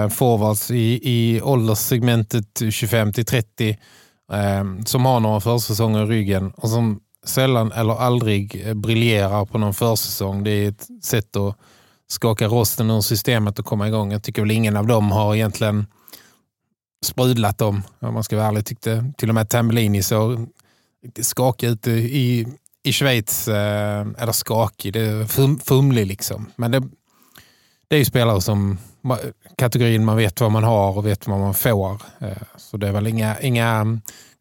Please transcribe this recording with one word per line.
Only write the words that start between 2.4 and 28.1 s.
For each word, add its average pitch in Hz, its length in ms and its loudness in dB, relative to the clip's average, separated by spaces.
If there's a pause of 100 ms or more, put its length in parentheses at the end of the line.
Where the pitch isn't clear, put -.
tjugofem 107 420 0
till 117 120 -2
trettio, 110 520 -2 (560)
eh, 101 300 0 (220)
som 127 200 2
har 131 140 4
några 107 200 2
försäsonger 110 640 0
i - 20 2
ryggen 98 460 0
och - 180 -6
som 113 300 0 (260)
sällan 127 460 0
eller 113 220 0
aldrig, 107 760 0
eh, 113 60 -4
briljerar 104 720 0
på - 120 -6
någon 104 160 0
försäsong. 101 720 -2
Det 107 80 -2
är 104 180 0
ett - 180 -10 (160)
sätt - 320 -4
att 101 220 -2 (500)
skaka 113 400 -2
rosten 113 420 0
ur 110 120 2
systemet 107 580 0
och 104 60 -10
komma 104 220 -2
igång. 107 240 -2
Jag 104 120 -6
tycker 110 180 -4
väl 107 100 0
ingen 107 260 2
av 104 100 0
dem 107 240 2
har 107 240 2
egentligen 104 520 0 (1160)
sprudlat 117 520 0
dem, 101 260 0 (160)
om 117 140 -6
man 110 100 -4
ska 107 140 -2
vara 110 100 2
ärlig. 107 180 0
Tyckte 117 520 -4
till 110 120 -2
och 113 60 2
med 110 140 0
Tambellini 113 540 2
så 113 420 0 (580)
lite 117 200 -10
skakig 127 440 0
ut 117 200 -2
i, 120 600 0 (360)
i 139 100 0
Schweiz, 123 540 0
eh, 104 600 -2 (100)
eller 117 140 -2
skakig, 110 600 -2
det 113 60 -2
är 107 240 -2
fum-, 135 400 2
fumlig 131 440 4
liksom. 101 480 -8
Men 117 160 -2
det, 135 80 2 (1080)
det 151 80 2
är 151 40 6
ju 127 60 4
spelare 117 360 4